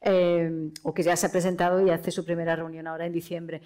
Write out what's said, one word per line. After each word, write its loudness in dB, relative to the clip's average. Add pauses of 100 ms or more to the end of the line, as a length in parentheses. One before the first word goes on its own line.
Em, 2 (100)
o -4
que -2
ya 2
se 0
ha 0
presentado 2
y 6
hace 0
su -6
primera -2
reunión -8
ahora -6
en -6
diciembre. -6